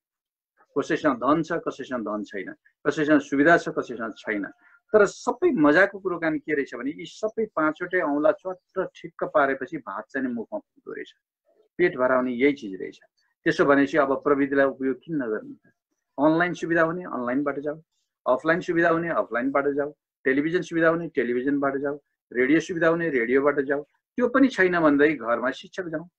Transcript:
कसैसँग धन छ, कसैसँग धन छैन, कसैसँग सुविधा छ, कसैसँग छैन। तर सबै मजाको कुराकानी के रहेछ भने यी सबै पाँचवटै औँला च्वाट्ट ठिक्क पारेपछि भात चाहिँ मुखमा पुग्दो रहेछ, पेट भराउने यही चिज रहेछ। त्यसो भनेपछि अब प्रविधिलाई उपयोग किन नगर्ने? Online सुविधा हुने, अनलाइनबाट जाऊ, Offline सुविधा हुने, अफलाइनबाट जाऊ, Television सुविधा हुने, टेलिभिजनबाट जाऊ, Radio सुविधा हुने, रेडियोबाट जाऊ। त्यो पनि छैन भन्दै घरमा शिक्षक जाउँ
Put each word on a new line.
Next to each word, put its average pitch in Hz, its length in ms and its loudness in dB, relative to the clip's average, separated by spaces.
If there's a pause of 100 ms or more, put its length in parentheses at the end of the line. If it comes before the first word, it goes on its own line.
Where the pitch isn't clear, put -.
(800)
कसैसँग 143 380 0
धन 143 260 2
छ, 165 100 -6
कसैसँग 131 520 -6
धन 107 200 -6
छैन, 98 300 -10 (320)
कसैसँग 151 340 2
सुविधा 147 360 4
छ, 165 120 -2
कसैसँग 117 440 -6
छैन। 104 320 -6 (480)
तर 208 140 6
सबै - 440 -2
मजाको 190 480 4
कुराकानी 165 400 -4
के 151 160 -6
रहेछ 135 200 -4
भने 123 160 -8
यी 175 160 -12
सबै 220 400 -6 (100)
पाँचवटै 175 440 -2
औँला 147 320 2
च्वाट्ट - 480 -8 (140)
ठिक्क - 300 -12
पारेपछि 139 540 -2
भात 104 320 -12
चाहिँ 131 180 -4
मुखमा 113 300 -8
पुग्दो - 340 -18
रहेछ, - 220 -14 (640)
पेट 175 180 2
भराउने 127 360 0
यही 135 200 2
चिज 98 280 -10
रहेछ। - 200 -12 (440)
त्यसो 165 200 2
भनेपछि 139 340 4
अब 139 140 4
प्रविधिलाई 139 540 2
उपयोग 131 380 -2
किन 165 120 -6
नगर्ने? 110 560 -6 (400)
Online 160 420 2
सुविधा 165 280 0
हुने, 175 220 -2
अनलाइनबाट 135 540 -4
जाऊ, 151 240 -8 (440)
Offline 156 340 2
सुविधा 170 280 2
हुने, 165 200 0
अफलाइनबाट 139 600 -2
जाऊ, 143 260 -2 (300)
Television 151 380 0
सुविधा 165 260 0
हुने, 170 200 0
टेलिभिजनबाट 139 680 -2
जाऊ, 143 220 -4 (340)
Radio 131 280 2
सुविधा 165 280 0
हुने, 165 220 0
रेडियोबाट 135 500 2
जाऊ। 143 220 -2
त्यो - 460 -6
पनि 240 200 4
छैन 180 320 2
भन्दै 151 340 4
घरमा 117 360 -2
शिक्षक 185 380 -10
जाउँ 160 200 -8 (100)